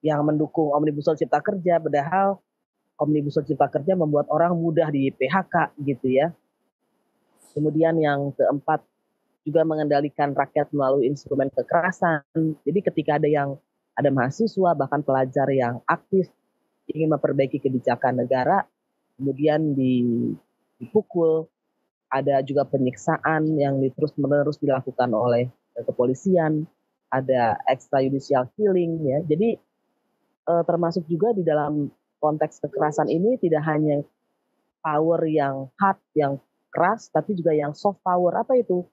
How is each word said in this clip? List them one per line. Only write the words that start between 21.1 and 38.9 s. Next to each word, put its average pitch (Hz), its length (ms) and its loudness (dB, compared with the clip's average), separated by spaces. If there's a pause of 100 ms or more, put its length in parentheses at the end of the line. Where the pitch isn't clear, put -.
ada 135 340 0
juga 139 220 0
penyiksaan 156 920 0
yang 139 240 0
di-, 135 140 0
terus-menerus 147 680 0
dilakukan 127 500 -2
oleh, 120 380 2 (260)
eh, 120 80 -10
kepolisian, 156 840 0 (400)
ada 127 480 0 (160)
extrajudicial 135 840 0
killing 180 500 0
ya. 139 220 0
Jadi, 175 300 0 (920)
eh, 170 200 2
termasuk 170 400 -2
juga 170 240 0
di 202 100 -2
dalam 147 460 0 (320)
konteks 151 440 -2
kekerasan 151 440 -2
ini 190 320 0
tidak 156 240 0
hanya 151 400 0 (800)
power 160 440 0
yang 139 520 -2
hard, 196 200 2 (160)
yang 139 200 0 (320)
keras, 185 440 -2
tapi 156 200 -2
juga 170 240 0
yang 147 160 -2
soft 196 320 -4
power. 180 400 0
Apa 254 160 2
itu? 180 340 -2